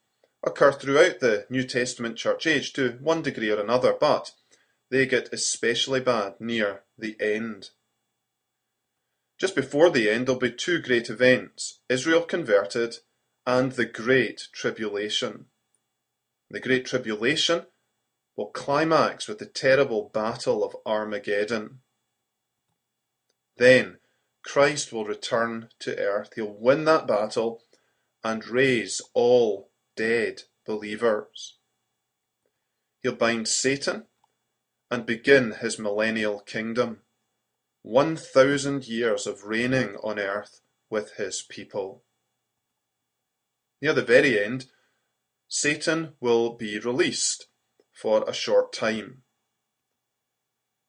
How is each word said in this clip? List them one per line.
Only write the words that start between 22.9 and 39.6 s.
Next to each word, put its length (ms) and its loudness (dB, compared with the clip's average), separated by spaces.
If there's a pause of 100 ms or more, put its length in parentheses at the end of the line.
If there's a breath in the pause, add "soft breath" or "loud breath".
Then 420 6 (460)
Christ 480 2
will 120 -4
return 640 -4 (120)
to 180 -8
earth. 380 -4
He'll 160 -6
win 320 2
that 240 4
battle 540 -2 (600)
and 240 -6
raise 540 0 (140)
all 560 4 (260)
dead 460 -2 (220)
believers. 920 -4 (1500)
He'll 140 -2
bind 320 0
Satan 560 -2 (840)
and 140 -4
begin 560 4
his 180 -6
millennial 600 -2
kingdom, 600 -4 (800)
one 360 2
thousand 720 2
years 400 -2
of 180 -8
reigning 580 -2